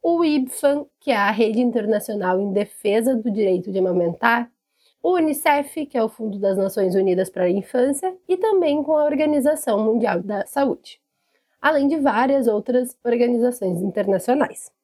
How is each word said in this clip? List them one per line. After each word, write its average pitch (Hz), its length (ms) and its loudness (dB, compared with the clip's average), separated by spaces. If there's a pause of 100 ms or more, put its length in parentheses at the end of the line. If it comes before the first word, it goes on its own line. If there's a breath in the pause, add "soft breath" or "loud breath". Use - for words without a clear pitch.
o 339 240 2
ibfam, 285 600 0 (140)
que 277 100 -6
é 240 60 2
a 202 160 0
Rede 220 280 2
Internacional 208 760 0
em 202 140 -2
Defesa 208 640 0
do 226 120 -4
Direito 196 440 0
de 190 80 -2
Amamentar, 185 680 0 (540)
o 359 120 0
unicef, 302 720 0
que 262 120 -6
é 220 60 2
o 220 40 -2
Fundo 214 300 -8
das 196 180 0
Nações 190 380 0
Unidas 185 340 2
para 185 160 -4
a 180 60 2
Infância, 269 680 -2 (120)
e 370 80 2
também 349 480 2
com 311 120 0
a 302 80 2
Organização 294 760 0
Mundial 220 380 0
da 196 260 -6
Saúde, - 540 -4 (600)
além 285 280 4
de 311 80 0
várias 262 500 2
outras 240 580 0
organizações 240 760 0
internacionais. 196 880 -2 (140)